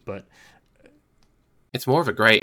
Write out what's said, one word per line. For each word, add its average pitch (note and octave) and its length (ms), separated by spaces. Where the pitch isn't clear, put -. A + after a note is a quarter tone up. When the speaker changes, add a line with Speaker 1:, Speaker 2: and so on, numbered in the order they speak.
Speaker 1:
but G2 220
Speaker 2:
It's - 140
more C3+ 160
of D3 60
a G#2 40
gray A2 300